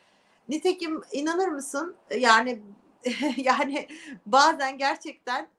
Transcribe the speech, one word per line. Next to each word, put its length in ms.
Nitekim 540
inanır 360
mısın? 480
Yani, 440
<laughs> 320
yani 520
bazen 520
gerçekten, 680